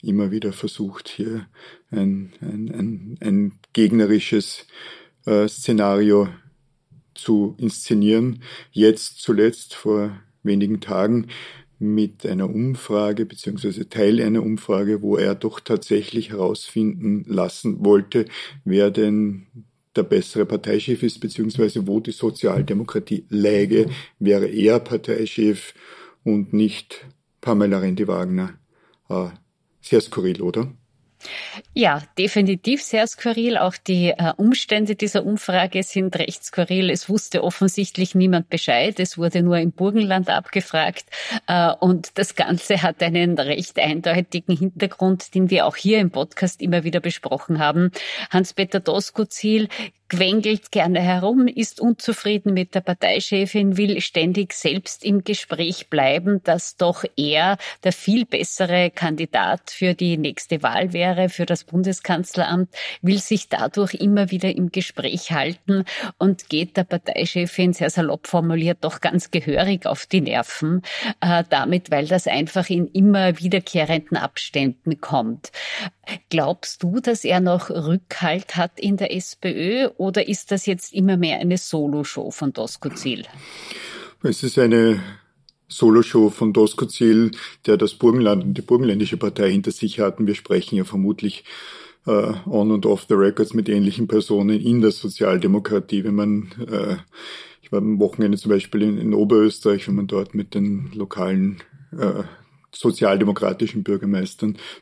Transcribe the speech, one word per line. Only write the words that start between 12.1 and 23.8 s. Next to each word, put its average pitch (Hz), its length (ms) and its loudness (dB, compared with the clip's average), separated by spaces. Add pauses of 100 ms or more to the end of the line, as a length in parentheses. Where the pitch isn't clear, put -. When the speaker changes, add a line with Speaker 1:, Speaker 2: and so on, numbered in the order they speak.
Speaker 1:
einer 95 240 -2
Umfrage, 107 760 -2
beziehungsweise 101 640 -8
Teil 113 320 2
einer 110 200 0
Umfrage, 104 600 -2
wo 101 160 0
er 98 180 0
doch - 240 -6
tatsächlich 104 720 -4
herausfinden 104 960 -2
lassen 98 560 -4
wollte, 101 440 4 (360)
wer 101 280 2
denn 104 560 0 (460)
der 208 100 2
bessere 104 420 0
Parteichef 104 580 -2
ist, - 160 -2
beziehungsweise 110 680 -2
wo 101 140 -2
die 110 140 -6
Sozialdemokratie 107 1120 -2
läge, 104 640 2 (300)